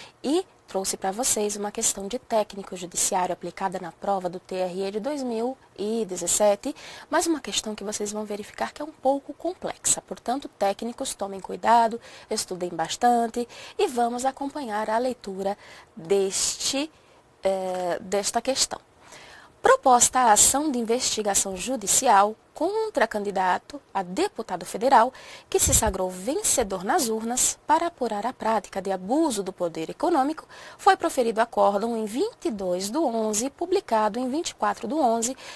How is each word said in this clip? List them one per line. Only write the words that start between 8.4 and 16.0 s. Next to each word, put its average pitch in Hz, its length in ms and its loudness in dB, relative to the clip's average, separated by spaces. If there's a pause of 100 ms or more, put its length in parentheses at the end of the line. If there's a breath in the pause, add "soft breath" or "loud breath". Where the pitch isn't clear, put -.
que - 100 -14
é 294 40 -6
um 311 60 -14
pouco 277 420 -2
complexa. - 680 -4
Portanto, 233 460 -6
técnicos, 226 680 -4
tomem 196 260 -8
cuidado, 220 640 2 (260 loud breath)
estudem 180 420 -4
bastante 233 800 0 (300 loud breath)
e - 80 4
vamos 247 400 -2
acompanhar 262 640 -4
a 220 80 2
leitura 202 580 -2 (400 loud breath)
deste, 196 960 0 (540 soft breath)